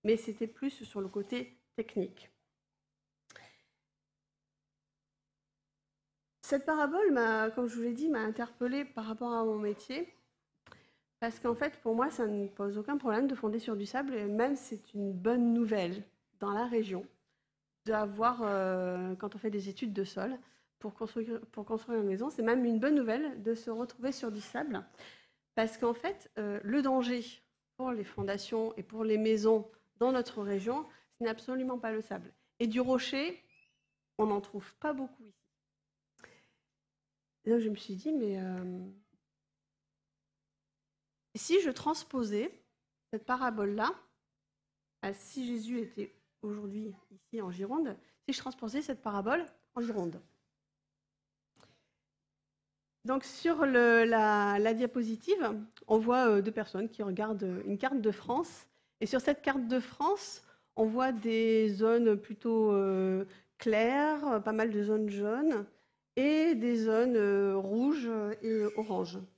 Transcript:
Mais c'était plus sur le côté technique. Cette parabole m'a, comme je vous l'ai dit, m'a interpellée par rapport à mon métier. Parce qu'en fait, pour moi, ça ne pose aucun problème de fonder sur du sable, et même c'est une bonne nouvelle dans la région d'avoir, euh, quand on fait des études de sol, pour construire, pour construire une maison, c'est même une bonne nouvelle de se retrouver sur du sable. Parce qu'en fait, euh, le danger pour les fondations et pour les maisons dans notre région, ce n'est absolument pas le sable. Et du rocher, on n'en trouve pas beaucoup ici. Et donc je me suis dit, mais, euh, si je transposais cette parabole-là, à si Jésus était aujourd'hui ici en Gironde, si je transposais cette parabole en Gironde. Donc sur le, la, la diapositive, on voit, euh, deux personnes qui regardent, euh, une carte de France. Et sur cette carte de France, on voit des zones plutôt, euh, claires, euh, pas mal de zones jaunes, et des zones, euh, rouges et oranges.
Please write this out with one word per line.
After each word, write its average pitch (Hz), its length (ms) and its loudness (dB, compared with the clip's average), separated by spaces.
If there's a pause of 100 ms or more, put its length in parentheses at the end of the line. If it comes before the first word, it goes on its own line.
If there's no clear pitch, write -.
Mais 220 140 4
c'était 220 300 -6
plus 269 360 -8
sur 208 180 -10
le 190 60 -6
côté 208 480 -6 (200)
technique. - 560 -6 (4000)
Cette 277 240 -2
parabole 311 460 2
m'a, 226 400 2
comme 247 160 -2
je 226 80 -6
vous 233 80 -2
l'ai 240 100 -2
dit, 294 160 -2
m'a 240 120 0
interpellée 247 640 -4
par 226 220 -10
rapport 233 280 -4
à 226 120 0
mon 214 140 0
métier. 214 520 -6 (1080)
Parce 233 200 -6
qu'en 240 140 0
fait, 294 280 -2
pour 226 120 0
moi, 247 160 4
ça 240 160 -2
ne 202 220 -2
pose 202 320 -4
aucun 277 180 -4
problème 254 300 2
de 262 80 0
fonder 220 240 -2
sur 220 180 -4
du 202 80 -4
sable, 269 300 -4
et 214 100 -4
même 226 300 2
c'est - 400 -12
une 202 180 -4
bonne 233 400 2
nouvelle 208 500 0 (360)
dans 202 120 -4
la 220 140 0
région 220 400 -2 (800)
d'avoir, 214 560 0
euh, 185 760 0
quand 202 200 -8
on - 20 -12
fait 214 140 -4
des 196 180 -4
études 208 240 -6
de 196 100 -2
sol, 196 320 -6 (440)
pour 208 160 -10
construire, 226 440 -6 (120)
pour 208 140 -10
construire 226 340 -2
une 202 80 0
maison, 214 240 -2
c'est 240 100 -6
même 240 240 4
une 226 140 4
bonne 294 160 4
nouvelle 247 480 0
de 226 100 0
se 226 160 -6
retrouver 240 420 -4
sur 240 200 -6
du 208 100 -8
sable. 240 420 -6 (720)
Parce 220 220 0
qu'en 240 160 0
fait, 339 440 -8
euh, 208 260 -4
le 240 180 0
danger 247 440 0 (500)
pour 254 160 -6
les 214 140 -4
fondations 208 720 -4
et 190 60 -10
pour 220 200 -6
les 220 140 2
maisons 220 520 4 (280)
dans 254 160 4
notre 240 280 -2
région, 202 460 -2 (300)
ce 240 60 -4
n'est 226 60 0
absolument 254 480 -4
pas 226 140 -4
le 220 100 -2
sable. 185 300 -10 (280)
Et 233 80 2
du 226 120 0
rocher, 262 640 0 (720)
on 214 100 2
n'en 208 120 0
trouve 202 360 -12
pas 302 180 -4
beaucoup 262 300 -10
ici. 208 100 -20 (2000)
Et 214 60 -4
donc 233 100 4
je 220 100 0
me 208 60 -2
suis 196 200 -10
dit, 302 180 -4
mais, 208 260 -2
euh, 185 480 -8 (2500)
si 359 260 2
je 311 100 0
transposais 247 800 -2 (600)
cette 220 140 -8
parabole-là, 226 680 0 (1080)
à 196 120 -6
si 247 340 -10
Jésus 233 320 -4
était 208 340 -8 (280)
aujourd'hui 208 520 -8 (180)
ici 214 300 -10
en 185 100 -6
Gironde, 214 460 -4 (280)
si 269 80 -2
je - 60 -4
transposais 254 420 -6
cette 269 200 -6
parabole 220 440 0 (300)
en 240 60 -4
Gironde. 185 400 -4 (2750)
Donc 262 180 -2
sur 330 420 0
le, 240 380 8
la, 208 560 4
la 220 140 4
diapositive, 240 840 0 (300)
on 220 100 6
voit, 240 320 4
euh, 202 120 6
deux 214 100 0
personnes 214 380 -4
qui - 120 -10
regardent, 202 420 -2
euh, 185 220 -4
une 202 120 -2
carte 262 240 0
de 214 100 4
France. - 560 -4 (320)
Et 220 60 0
sur 254 160 0
cette 285 200 2
carte 269 260 0
de 254 120 2
France, - 640 -2 (320)
on 220 100 4
voit 254 280 0
des 226 560 4
zones 220 480 4
plutôt, 220 560 0
euh, 190 500 2 (340)
claires, 285 720 2
euh, 226 140 2
pas 214 100 -2
mal 220 180 2
de 208 140 0
zones 214 260 2
jaunes, 214 560 0 (520)
et 311 380 4
des 233 200 2
zones, 226 400 4
euh, 202 400 4
rouges 233 560 0 (300)
et 220 240 2 (100)
oranges. 185 420 -2 (200)